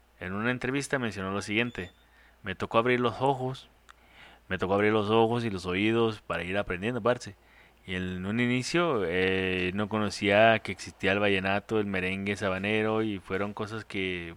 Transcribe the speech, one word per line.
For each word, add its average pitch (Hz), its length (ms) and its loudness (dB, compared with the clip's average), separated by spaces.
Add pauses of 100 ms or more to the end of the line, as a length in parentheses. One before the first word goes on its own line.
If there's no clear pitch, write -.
(180)
En 92 160 -8
una 113 160 -2
entrevista 131 480 -2
mencionó 98 320 -4
lo 101 100 -4
siguiente: 107 500 -2 (520)
"Me 95 120 -6
tocó 104 220 -2
abrir 123 240 4
los 120 220 0
ojos, 131 480 -2 (800)
me 92 100 -2
tocó 95 160 0
abrir 104 180 4
los 107 160 2
ojos 113 380 4
y - 40 -4
los 92 140 -6
oídos 107 560 2
para 85 220 -6
ir 92 160 -4
aprendiendo, 101 420 -4
parce. 117 340 -2 (520)
Y 92 80 -6
en 92 320 -4
un 110 120 -2
inicio, 127 680 0
eh, 92 680 0
no 104 140 -2
conocía 107 680 4
que - 120 -8
existía 95 420 -2
el 101 60 2
vallenato, 101 640 0
el 104 60 -2
merengue 98 500 -2
sabanero, 107 680 0
y 104 180 -4
fueron 101 340 -4
cosas 107 320 -8
que 90 500 -6